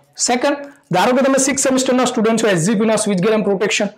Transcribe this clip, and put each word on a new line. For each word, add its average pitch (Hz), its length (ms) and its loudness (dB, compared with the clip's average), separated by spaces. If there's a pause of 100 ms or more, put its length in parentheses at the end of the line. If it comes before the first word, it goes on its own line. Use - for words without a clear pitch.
(180)
Second, 285 380 -2 (340)
ધારો 208 260 2
કે 269 60 2
તમે 269 160 2
six 269 240 -2
સેમેસ્ટરના 254 420 0
student 226 400 0
છો, 220 40 2
એસ 175 180 0
જી 233 80 0
પીના 220 220 0
Switch 202 220 -2
ગેર 220 140 0
એન્ડ 214 120 0
Protection, 202 420 -2 (120)